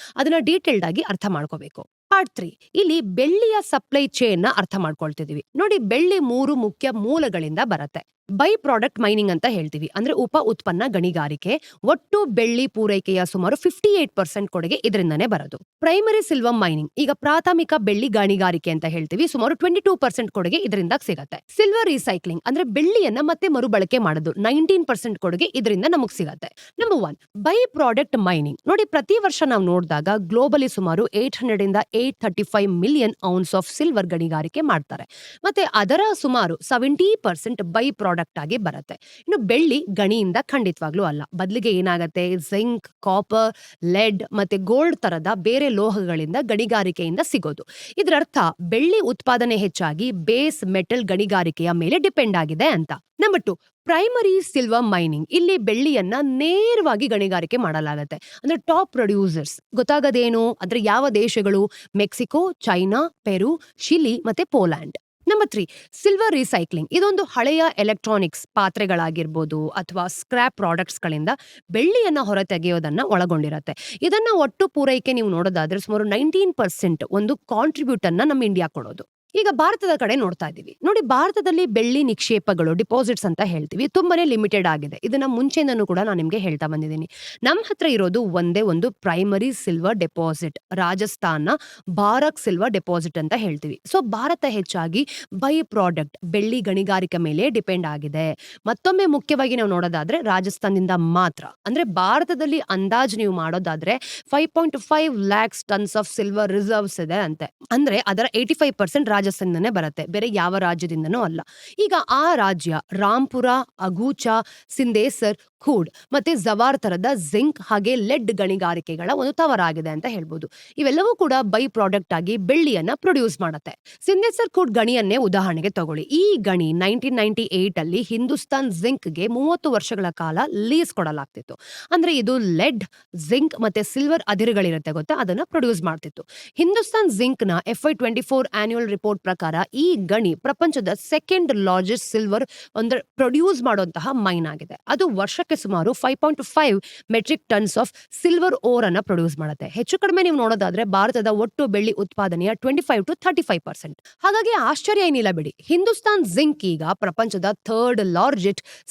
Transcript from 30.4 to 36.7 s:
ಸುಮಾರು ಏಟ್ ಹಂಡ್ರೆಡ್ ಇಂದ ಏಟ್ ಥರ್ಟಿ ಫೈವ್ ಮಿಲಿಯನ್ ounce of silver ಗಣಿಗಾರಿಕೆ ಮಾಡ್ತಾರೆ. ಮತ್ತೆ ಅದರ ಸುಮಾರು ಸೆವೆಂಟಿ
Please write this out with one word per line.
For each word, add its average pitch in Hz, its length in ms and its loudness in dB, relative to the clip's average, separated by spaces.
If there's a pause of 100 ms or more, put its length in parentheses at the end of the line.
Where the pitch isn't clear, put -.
ಸುಮಾರು 185 460 0
ಏಟ್ 240 220 -2
ಹಂಡ್ರೆಡ್ 214 260 0
ಇಂದ 196 140 0 (180)
ಏಟ್ 247 260 -2
ಥರ್ಟಿ 208 220 -2
ಫೈವ್ 202 300 0
ಮಿಲಿಯನ್ 214 420 2 (180)
ounce 185 280 0
of - 220 -6
silver 220 260 2
ಗಣಿಗಾರಿಕೆ 165 520 -2
ಮಾಡ್ತಾರೆ. - 840 -4
ಮತ್ತೆ 392 180 2 (120)
ಅದರ 220 260 2 (200)
ಸುಮಾರು 240 420 0
ಸೆವೆಂಟಿ 294 540 2